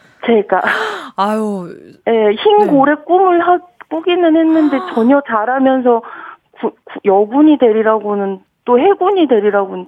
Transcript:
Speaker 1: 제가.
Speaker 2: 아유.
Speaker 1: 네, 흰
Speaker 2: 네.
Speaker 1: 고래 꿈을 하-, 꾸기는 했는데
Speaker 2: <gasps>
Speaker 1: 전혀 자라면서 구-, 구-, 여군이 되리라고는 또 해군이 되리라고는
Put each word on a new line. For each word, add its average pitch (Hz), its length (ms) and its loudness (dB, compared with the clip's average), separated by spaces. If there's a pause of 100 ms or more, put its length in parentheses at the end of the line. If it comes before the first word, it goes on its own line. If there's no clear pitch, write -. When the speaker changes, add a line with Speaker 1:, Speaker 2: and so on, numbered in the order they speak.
(260)
Speaker 1:
제가. 208 360 0 (560)
Speaker 2:
아유. 202 500 -4 (380)
Speaker 1:
네, 220 240 0 (120)
흰 415 180 2
Speaker 2:
네. 415 80 2
Speaker 1:
고래 285 280 2 (100)
꿈을 349 400 2
하-, 359 140 2 (300)
꾸기는 330 480 0
했는데 320 400 2 (100)
Speaker 2:
<gasps> - 80 -12
Speaker 1:
전혀 254 320 2
자라면서 247 720 0 (520)
구-, - 180 -8 (140)
구-, - 180 -16
여군이 220 540 2
되리라고는 208 840 0 (260)
또 240 140 2
해군이 381 480 2
되리라고는 196 600 -2